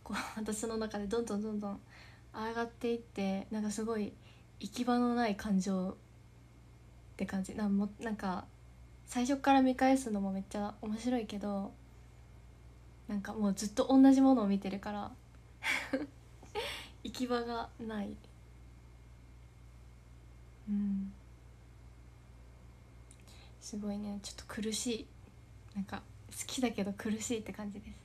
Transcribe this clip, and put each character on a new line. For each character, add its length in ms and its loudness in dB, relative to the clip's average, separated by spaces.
こ 100 -10
う、 40 -2
私 280 -4
の 100 -2
中 220 -2
で 80 -4
ど 140 2
ん 40 -2
ど 120 -2
ん 40 0
ど 100 -2
ん 80 -2
ど 100 -4
ん 100 -6
上 200 -4
が 100 0
っ 40 -4
て 260 -2
い 20 2
っ 40 -4
て、 520 -2
な 80 -2
ん 40 0
か 80 0
す 120 -2
ご 140 -2
い 160 -2
行 100 -8
き 140 -2
場 140 4
の 160 4
な 120 4
い 80 2
感 240 2
情 300 0
っ 40 -8
て 80 -2
感 180 -4
じ。 120 -8
な 120 0
ん 100 4
も、 120 2
な 120 -4
ん 40 -2
か、 300 -4
最 200 0
初 120 4
か 140 6
ら 100 10
見 140 6
返 220 6
す 140 0
の 100 0
も 100 0
め 80 -2
っ 100 -6
ち 80 -6
ゃ 240 -2
面 160 -4
白 200 0
い 80 0
け 140 -6
ど、 340 -2
な 60 -2
ん 60 -2
か 120 -8
も 160 2
う 40 2
ず 140 -4
っ 40 -2
と 180 2
同 240 12
じ 80 8
も 140 10
の 80 4
を 40 2
見 120 2
て 100 -4
る 100 -4
か 140 -6
ら、 180 -6
<laughs> 1120 -8
行 100 -10
き 140 -2
場 160 0
が 260 -6
な 240 -4
い。 120 -6
う 20 0
ん。 400 0
す 180 -10
ご 140 -4
い 60 -4
ね、 260 -6
ち 60 -10
ょ 20 -12
っ 40 -14
と 120 -14
苦 240 -2
し 160 -2
い。 60 -12
な 60 -4
ん 40 -2
か、 160 -10
好 160 -10
き 140 -4
だ 100 2
け 120 -2
ど 100 -2
苦 260 -4
し 160 -2
い 40 -2
っ 40 -8
て 100 -10
感 180 -8
じ 80 -10
で 60 -16
す。 60 -14